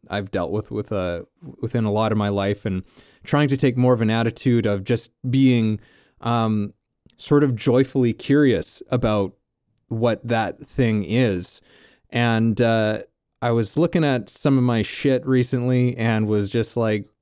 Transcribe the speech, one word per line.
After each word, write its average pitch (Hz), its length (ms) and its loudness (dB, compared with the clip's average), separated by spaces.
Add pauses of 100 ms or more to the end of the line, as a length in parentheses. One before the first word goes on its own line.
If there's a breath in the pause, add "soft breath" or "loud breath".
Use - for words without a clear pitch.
(100)
I've 98 200 -6
dealt 87 200 -4
with, 104 200 -6
with, 107 220 -8
uh, 90 300 -4 (380)
within 117 240 -2
a 107 80 0
lot 107 200 0
of 107 60 0
my 104 100 0
life, 101 380 -2
and 92 160 -4 (420 soft breath)
trying 147 240 0
to 135 80 0
take 127 200 0
more 123 180 4
of 110 80 2
an 110 80 2
attitude 117 560 0
of 101 180 -2
just 117 280 -4 (160)
being, 120 520 2 (400 soft breath)
um, 110 540 -2 (420)
sort 147 260 2
of 131 140 2
joyfully 127 560 2
curious 127 800 0
about 107 440 0 (540)
what 117 380 -2
that 113 400 -4
thing 110 380 0
is. 101 560 -2 (500 soft breath)
And, 113 500 2
uh, 110 420 2 (400)
I 123 80 0
was 117 260 -2
looking 170 280 2
at 127 260 -2
some 139 280 0
of 123 60 2
my 117 180 2
shit 131 440 -2
recently 123 720 0
and 113 300 0
was 104 220 0
just 110 280 -4
like 107 280 -2 (180)